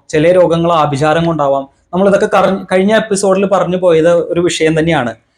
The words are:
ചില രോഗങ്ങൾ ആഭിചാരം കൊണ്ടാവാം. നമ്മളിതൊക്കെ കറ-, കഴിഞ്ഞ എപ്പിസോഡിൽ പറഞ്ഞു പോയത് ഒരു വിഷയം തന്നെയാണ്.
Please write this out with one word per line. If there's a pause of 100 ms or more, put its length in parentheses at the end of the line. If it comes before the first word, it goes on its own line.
ചില
രോഗങ്ങൾ
ആഭിചാരം
കൊണ്ടാവാം. (240)
നമ്മളിതൊക്കെ
കറ-,
കഴിഞ്ഞ
എപ്പിസോഡിൽ
പറഞ്ഞു
പോയത്
ഒരു
വിഷയം
തന്നെയാണ്. (240)